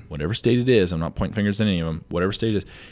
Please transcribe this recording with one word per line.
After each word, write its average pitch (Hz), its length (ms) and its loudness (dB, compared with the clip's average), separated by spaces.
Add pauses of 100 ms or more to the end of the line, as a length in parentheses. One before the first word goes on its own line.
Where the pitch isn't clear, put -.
Whatever 78 240 -4
state 123 260 2
it 123 120 2
is, 98 200 4
I'm 82 100 -2
not 82 140 -4
pointing - 200 -4
fingers 101 260 0
at 107 60 2
any 92 140 2
of 82 60 -2
them. 80 220 -6
Whatever 90 240 0
state 113 220 -2
it 101 40 2
is, - 80 -6 (260)